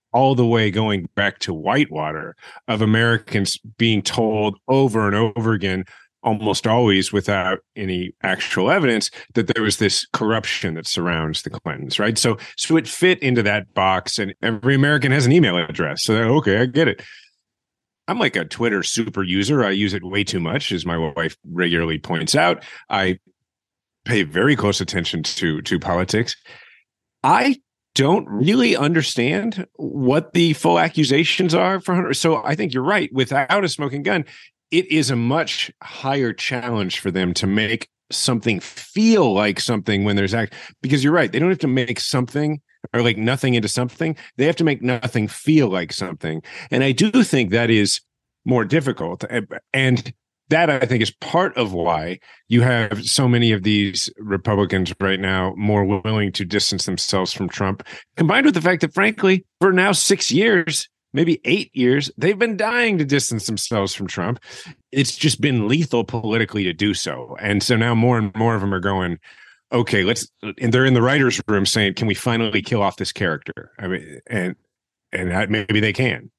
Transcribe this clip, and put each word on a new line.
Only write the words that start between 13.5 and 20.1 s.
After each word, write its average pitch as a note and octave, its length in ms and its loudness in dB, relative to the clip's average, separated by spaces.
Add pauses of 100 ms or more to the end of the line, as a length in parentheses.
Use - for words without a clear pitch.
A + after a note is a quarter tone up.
box, F#2+ 440 0
and G2 240 -6
every A2+ 320 0
American C3+ 380 2
has C3+ 140 2
an B2+ 60 6
email B2+ 240 4
address. D#2+ 460 -4
So, A2 120 0
they're, A2+ 120 2
"Okay, A2 320 2
I B2+ 80 2
get C#3 220 2
it." - 140 -4 (1080)
I'm, G3+ 100 -2
like, F#3 180 0
a F2 80 -2
Twitter G2+ 380 -2
super A2 400 -4
user. G2 420 2
I G2 60 0
use G2+ 220 0
it F#2+ 100 -4
way G2+ 220 -4